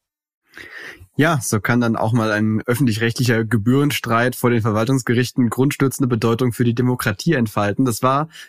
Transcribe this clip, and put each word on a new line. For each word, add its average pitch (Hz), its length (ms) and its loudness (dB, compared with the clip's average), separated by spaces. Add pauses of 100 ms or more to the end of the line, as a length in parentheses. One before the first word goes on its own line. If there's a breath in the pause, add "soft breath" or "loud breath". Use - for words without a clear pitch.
(1160 loud breath)
Ja, 147 240 4
so 107 200 -2
kann 120 200 0
dann 117 160 2
auch 110 160 -2
mal 110 200 2
ein 107 340 0
öffentlich-rechtlicher 117 760 0
Gebührenstreit 120 920 0
vor 123 140 0
den 117 120 2
Verwaltungsgerichten 117 880 0
grundstürzende 135 580 0
Bedeutung 117 440 0
für 120 120 -2
die 117 100 2
Demokratie 123 600 -2
entfalten. 110 500 0
Das 120 180 -2
war 139 260 2 (200 loud breath)